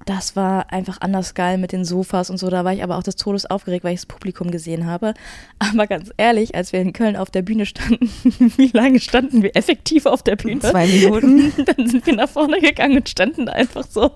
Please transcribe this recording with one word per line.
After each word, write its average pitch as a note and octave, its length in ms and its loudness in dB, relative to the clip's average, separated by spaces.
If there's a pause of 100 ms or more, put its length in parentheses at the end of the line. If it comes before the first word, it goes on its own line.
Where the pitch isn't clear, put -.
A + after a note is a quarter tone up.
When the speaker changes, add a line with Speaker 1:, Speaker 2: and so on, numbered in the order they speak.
Speaker 1:
Das F#3+ 280 -8
war F#3+ 380 -2
einfach F#3 300 -8
anders F#3+ 320 -4
geil F#3 240 -2
mit F#3 140 -6
den F#3 120 -4
Sofas F3+ 460 -4
und F#3 80 -8
so. F#3 100 -6
Da F3+ 160 -2
war F#3 80 0
ich G3 100 -6
aber F3+ 140 -6
auch E3 60 -6
des - 140 -8
Todes G3+ 280 -6
aufgeregt, F3+ 400 -6
weil F3 80 -2
ich F3+ 80 -8
das - 60 -18
Publikum - 440 -10
gesehen E3+ 360 -8
habe. F3 260 -4 (460)
Aber G#3 280 0
ganz F#3 300 -8
ehrlich, A3+ 380 2
als F3+ 180 -6
wir F#3 80 -2
in F#3 140 -2
Köln G#3+ 220 -2
auf F#3+ 140 -6
der F#3 120 -2
Bühne G#3+ 240 -2
standen, - 420 -2 (160)
<laughs> A#3+ 320 4
wie C4+ 120 6
lange B3 300 4
standen B3+ 440 2
wir G3 120 0
effektiv - 520 0
auf B3+ 160 2
der G#3 140 0
Bühne? A3+ 240 -6
Speaker 2:
Zwei F#3 260 2
Minuten. A3 640 6 (120)
Speaker 1:
<laughs> - 120 2
Dann A#3+ 100 0
sind A#3+ 200 0
wir C#4+ 100 2
nach A#3+ 140 0
vorne D4+ 320 0
gegangen - 340 2
und A#3 140 -2
standen B3+ 340 -2
da - 80 -8
einfach - 340 -4
so A3 180 -2 (120)